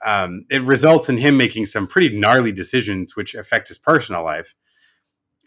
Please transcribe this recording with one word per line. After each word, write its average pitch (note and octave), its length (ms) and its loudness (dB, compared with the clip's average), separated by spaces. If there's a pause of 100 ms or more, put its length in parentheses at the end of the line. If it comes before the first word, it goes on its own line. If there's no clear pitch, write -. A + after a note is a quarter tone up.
Um, F#2+ 440 -4
it C3+ 120 -2
results C#3 480 4
in A#2+ 80 0
him C#3+ 180 4
making A2+ 300 0
some G2+ 200 -6
pretty D3 300 0
gnarly A2+ 340 2
decisions, G2 640 -6
which G#2 200 -10
affect A2 340 -6
his - 80 -20
personal A2 480 0
life. E2 300 -8 (920)